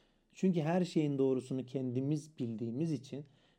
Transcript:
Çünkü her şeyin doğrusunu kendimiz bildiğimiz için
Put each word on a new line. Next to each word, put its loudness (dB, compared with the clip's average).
Çünkü 2
her 2
şeyin 2
doğrusunu 2
kendimiz -2
bildiğimiz -4
için -6